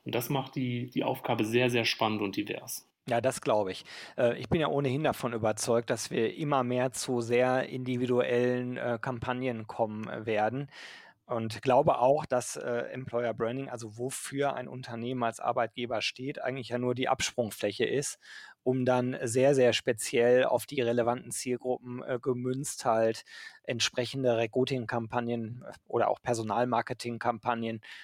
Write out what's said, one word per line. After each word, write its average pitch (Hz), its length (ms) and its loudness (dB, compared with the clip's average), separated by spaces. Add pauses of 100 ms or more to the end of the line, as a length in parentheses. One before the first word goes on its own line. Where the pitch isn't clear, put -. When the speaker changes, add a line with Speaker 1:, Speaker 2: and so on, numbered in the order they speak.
Speaker 1:
Und - 80 -6
das 117 160 0
macht 139 260 -4
die, 123 360 -4
die 127 120 -2
Aufgabe 123 420 0
sehr, 120 260 4
sehr 117 140 2
spannend 107 360 0
und 98 140 -4
divers. - 500 -8 (220)
Speaker 2:
Ja, 117 140 2
das 127 200 0
glaub 107 280 2
ich. - 160 -8 (320)
Äh, 120 220 4
ich - 100 -8
bin 165 120 4
ja 147 60 2
ohnehin 143 360 0
davon 123 300 0
überzeugt, 113 560 2
dass 117 220 -4
wir 113 240 0
immer 147 280 2
mehr 123 280 0
zu 123 300 -2
sehr 123 460 4
individuellen, 123 1120 0
äh, 120 240 -2
Kampagnen 123 640 -4
kommen, 110 420 -4
äh, 110 200 -8
werden. 113 420 0 (560)
Und 113 360 -4
glaube 135 380 4
auch, 143 260 4
dass, - 320 -2
äh, - 120 -6 (220)
Employer 120 440 -2
Branding, 123 340 -4
also 117 300 -12
wofür 139 560 -4
ein 127 120 -8
Unternehmen 127 560 -6
als 113 160 -2
Arbeitgeber 117 640 -2
steht, 135 400 -6
eigentlich 127 280 -4
ja 120 100 -2
nur 123 160 0
die 131 120 -2
Absprungfläche 113 800 0
ist, 123 320 -2 (460)
um 131 200 2
dann 123 400 2
sehr, 131 320 6
sehr 123 180 8
speziell 123 680 4
auf - 220 2
die 143 160 -4
relevanten 120 500 0
Zielgruppen, 123 720 -4
äh, 127 180 -2
gemünzt 127 640 -2
halt 113 400 4 (400)
entsprechende 123 760 0
Recruiting-Kampagnen, 120 1300 -2
äh, - 60 -14 (140)
oder 113 220 4
auch - 120 0
Personalmarketing-Kampagnen 117 1600 -2 (220)